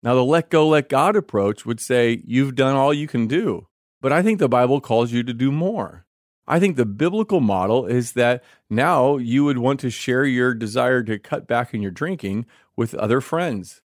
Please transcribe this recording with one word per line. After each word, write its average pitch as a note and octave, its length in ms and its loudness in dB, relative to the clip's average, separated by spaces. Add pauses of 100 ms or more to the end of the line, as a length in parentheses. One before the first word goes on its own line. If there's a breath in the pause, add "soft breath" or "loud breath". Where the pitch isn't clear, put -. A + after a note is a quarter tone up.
Now, A#2+ 120 2
the B2+ 80 4
let D#3+ 260 2
go, D#3 180 4
let D3+ 220 2
God D#3 260 2
approach G#2 500 -2
would A2+ 140 -4
say, A#2+ 460 0
"You've C3 300 -2
done C3 200 2
all C#3 180 2
you D3 140 -4
can A#2 200 -2
do." C3 400 -4 (340)
But C3+ 100 0
I E3+ 120 2
think G#3+ 160 0
the C3+ 100 2
Bible B2 320 2
calls A#2 300 0
you A#2+ 100 0
to B2 100 -6
do B2+ 200 -2
more. D3+ 560 -6 (400)
I E3 120 0
think F#3 160 2
the A#2+ 120 0
biblical F3 520 -2
model G#2 460 2
is A#2+ 280 -2
that A#2+ 300 0 (240 soft breath)
now C#3 500 2
you B2 260 0
would C#3 160 0
want C3 220 0
to B2 100 -4
share B2+ 340 0
your B2 300 0
desire B2 480 -2
to G#2+ 160 -6
cut - 280 -8
back A#2+ 280 -4
in G#2 80 -4
your G2 80 -6
drinking A#2 560 -6 (280 soft breath)
with A2+ 200 -4
other A#2 260 0
friends. C#3 640 -6